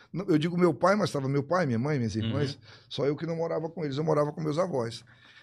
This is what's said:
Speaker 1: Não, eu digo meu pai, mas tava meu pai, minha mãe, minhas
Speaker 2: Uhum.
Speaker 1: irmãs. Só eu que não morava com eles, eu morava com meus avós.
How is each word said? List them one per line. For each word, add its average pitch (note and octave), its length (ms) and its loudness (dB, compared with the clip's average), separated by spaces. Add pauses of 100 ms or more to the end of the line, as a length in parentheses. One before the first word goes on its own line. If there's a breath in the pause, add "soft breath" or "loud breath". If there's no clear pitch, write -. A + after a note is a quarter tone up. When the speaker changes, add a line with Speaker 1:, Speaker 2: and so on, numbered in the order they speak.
(120)
Speaker 1:
Não, F3 140 -4
eu D#3+ 120 6
digo E3+ 200 0
meu F3 160 6
pai, F3+ 220 4
mas F#3+ 160 0
tava C3 160 -2
meu C#3 160 0
pai, E3+ 220 0
minha A#2 120 0
mãe, C#3+ 200 0
minhas A2 180 -2
Speaker 2:
Uhum. A2 80 -2
Speaker 1:
irmãs. C3+ 340 -2 (300 soft breath)
Só - 180 -4
eu D3 80 2
que D#3+ 120 -6
não E3 100 -4
morava E3 320 -4
com D#3+ 160 -8
eles, C3+ 140 -4
eu D#3 60 0
morava D3 280 2
com D#3 80 -10
meus D3+ 180 0
avós. C3 460 -2 (380 soft breath)